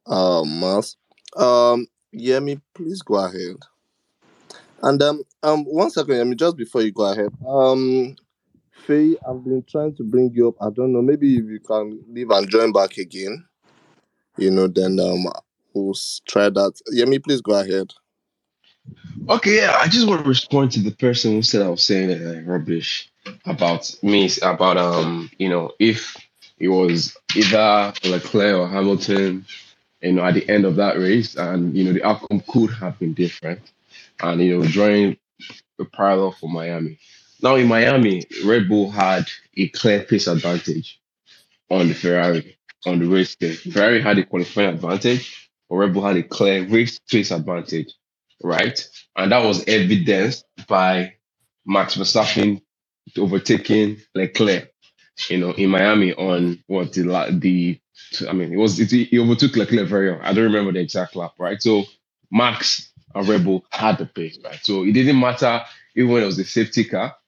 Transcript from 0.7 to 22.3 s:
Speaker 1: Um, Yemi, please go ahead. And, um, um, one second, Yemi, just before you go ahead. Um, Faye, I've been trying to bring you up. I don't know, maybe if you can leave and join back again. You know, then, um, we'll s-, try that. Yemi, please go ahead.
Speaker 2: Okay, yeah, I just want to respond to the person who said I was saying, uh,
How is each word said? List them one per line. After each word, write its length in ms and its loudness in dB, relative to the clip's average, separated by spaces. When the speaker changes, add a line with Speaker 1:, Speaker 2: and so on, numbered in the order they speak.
Speaker 1:
Um, 500 2
Yemi, 460 -2
please 280 -10
go 140 -4
ahead. 420 -4
And, 220 2
um, 180 0
um, 220 2
one 260 -2
second, 240 -2
Yemi, 220 -2
just 180 0
before 260 -4
you 120 -2
go 180 0
ahead. 180 -2
Um, 720 0
Faye, 460 0
I've 160 -10
been 260 -4
trying 280 -4
to 60 -10
bring 300 2
you 140 4
up. 140 -2
I 80 -4
don't 240 -2
know, 80 2
maybe 340 2
if 80 0
you 160 -12
can 480 -4
leave 220 -6
and 200 4
join 220 4
back 260 0
again. 480 -10
You 140 2
know, 160 4
then, 320 0
um, 280 -2
we'll 180 -4
s-, 340 -10
try 240 2
that. 320 0
Yemi, 300 0
please 180 -2
go 120 0
ahead. 400 -2
Speaker 2:
Okay, 280 2
yeah, 220 2
I 80 2
just 200 2
want 160 0
to 40 -2
respond 460 2
to 80 0
the 100 -2
person 400 0
who 100 0
said 200 0
I 80 0
was 160 0
saying, 260 0
uh, 340 -6